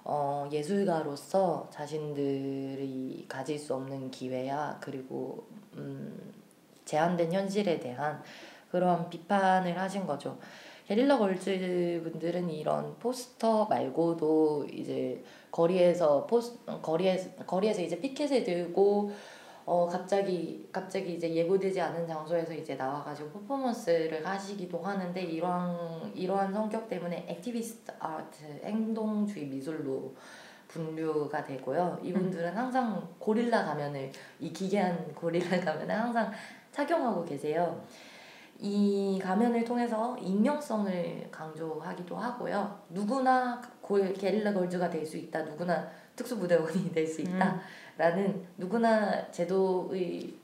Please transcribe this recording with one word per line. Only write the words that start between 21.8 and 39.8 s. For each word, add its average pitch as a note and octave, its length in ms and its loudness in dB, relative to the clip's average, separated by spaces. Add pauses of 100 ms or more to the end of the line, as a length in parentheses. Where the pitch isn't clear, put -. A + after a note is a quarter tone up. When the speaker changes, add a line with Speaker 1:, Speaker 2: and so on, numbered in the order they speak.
Speaker 1:
장소에서 D#3+ 480 -2
이제 D3 220 -6
나와가지고 C#3+ 540 -4
퍼포먼스를 G#3+ 1000 0
하시기도 G3 520 -6
하는데, F#3 420 -4
이러한, E3+ 920 -4
이러한 G3 380 0
성격 A3 380 -2
때문에 F3 400 -4
액티비스트 A3+ 680 -6
아트, D#3 460 -8 (220)
행동주의 G#3+ 800 -2
미술로 C3+ 680 -4 (540)
분류가 D#3 800 -2
되고요. C#3+ 580 -2
이분들은 E3+ 480 0
Speaker 2:
음. F#3+ 60 -4
Speaker 1:
항상 A#3+ 500 0 (120)
고릴라 A3+ 440 4
가면을, C#3+ 480 -4 (300)
이 E3 100 -6
기괴한 F3+ 640 0
고릴라 F3 480 0
가면을 D#3 340 -2
항상 A3+ 340 0 (440)
착용하고 C4+ 500 0
계세요. D3+ 580 0 (760)
이 G3+ 640 2
가면을 A#3 420 4
통해서 A#3+ 540 -2